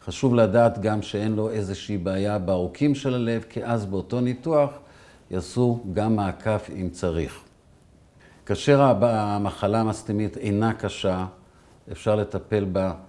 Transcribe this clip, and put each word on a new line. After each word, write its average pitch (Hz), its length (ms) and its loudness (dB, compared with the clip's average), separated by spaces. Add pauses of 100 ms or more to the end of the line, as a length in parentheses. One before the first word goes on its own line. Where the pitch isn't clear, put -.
חשוב 120 300 0
לדעת 113 460 6
גם 107 220 -2
שאין 107 300 -4
לו 110 180 -2
איזושהי 101 480 -4
בעיה 98 400 -2
בעורקים 92 560 0
של 139 200 -2
הלב, 117 340 -2
כי - 160 -8
אז 117 220 0
באותו 95 340 -2
ניתוח 127 500 2 (600)
יעשו 117 500 0 (120)
גם 107 240 0
מעקף 101 540 -2 (100)
אם 90 120 -4
צריך. 82 480 -4 (1040)
כאשר 139 360 4
הב-, 120 220 6
המחלה 104 760 0
המסתמית 107 560 -2
אינה 107 360 2
קשה, 92 540 -2 (680)
אפשר 107 240 0
לטפל 101 480 -2
בה 95 280 0 (160)